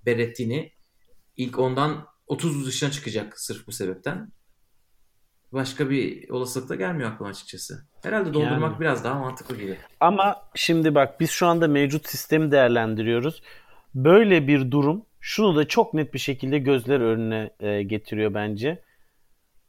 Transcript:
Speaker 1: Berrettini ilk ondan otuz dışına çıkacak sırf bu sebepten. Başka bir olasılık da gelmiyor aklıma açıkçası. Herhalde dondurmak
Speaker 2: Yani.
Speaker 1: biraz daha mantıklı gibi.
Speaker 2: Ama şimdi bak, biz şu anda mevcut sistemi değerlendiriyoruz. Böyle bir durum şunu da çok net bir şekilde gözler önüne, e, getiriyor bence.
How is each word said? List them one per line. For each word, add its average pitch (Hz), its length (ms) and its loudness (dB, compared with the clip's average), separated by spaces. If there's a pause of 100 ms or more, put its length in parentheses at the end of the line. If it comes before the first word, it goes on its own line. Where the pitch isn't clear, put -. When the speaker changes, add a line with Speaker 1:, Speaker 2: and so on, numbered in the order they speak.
Speaker 1:
Berrettini 120 680 -4 (640)
ilk 127 220 -6
ondan 131 480 -2 (200)
otuz 143 400 -4
dışına 139 240 -4
çıkacak 104 480 -8
sırf - 280 -12
bu 110 40 -16
sebepten. 135 600 -8 (1200)
Başka 135 360 -4
bir 131 400 -4
olasılık 127 400 -6
da - 60 -6
gelmiyor 165 360 -4
aklıma 107 180 -12
açıkçası. - 560 -16 (180)
Herhalde 196 300 -2
dondurmak 151 380 0
Speaker 2:
Yani. - 80 -10
Speaker 1:
biraz 139 240 -2
daha 131 160 -4
mantıklı 131 380 -10
gibi. 95 200 -8 (220)
Speaker 2:
Ama 196 420 2 (140)
şimdi 160 400 2
bak, 139 240 4
biz 165 100 0
şu - 180 2
anda 170 200 4
mevcut 143 400 2
sistemi 156 440 0
değerlendiriyoruz. 120 920 2 (540)
Böyle 165 520 6
bir 135 240 4
durum 147 340 0 (140)
şunu 208 360 0
da 147 120 4
çok 226 260 2
net 156 200 -2
bir 135 60 -6
şekilde 135 400 -2
gözler 131 400 2
önüne, 113 500 -2 (100)
e, 104 240 -2
getiriyor 107 500 -4
bence. 107 500 -4 (840)